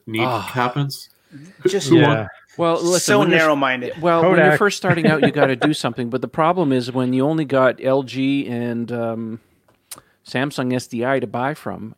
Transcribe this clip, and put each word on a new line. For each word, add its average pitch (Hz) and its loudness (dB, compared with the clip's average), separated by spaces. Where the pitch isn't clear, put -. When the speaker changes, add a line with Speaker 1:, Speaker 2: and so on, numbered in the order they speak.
Speaker 1:
need 110 -4
Speaker 2:
Ah. 123 -2
Speaker 1:
happens. 127 -4
Speaker 3:
Just 185 0
Speaker 1:
Who 170 8
was 156 8
Speaker 4:
Yeah. 110 0
Speaker 2:
Well, 170 0
listen, 170 0
Speaker 3:
so 208 2
Speaker 2:
when 190 4
you're 165 4
s-, 165 4
Speaker 3:
narrow-minded. 139 0
Speaker 2:
well, 165 4
when 175 4
you're 160 6
Speaker 4:
Kodak. 147 4
Speaker 2:
first 202 0
starting 165 0
out, 156 2
you 156 4
Speaker 4:
<laughs> 143 0
Speaker 2:
gotta 135 2
do 147 0
something. 123 -4
But 117 -4
the 127 -4
problem 165 0
is 127 -2
when 127 -2
you 131 0
only 160 -2
got 131 2
L 135 2
G 135 -4
and, 117 -6
um, 113 -6
Samsung 131 -4
S 123 -6
D 117 -6
I 135 0
to 120 -4
buy 123 -6
from, 107 -12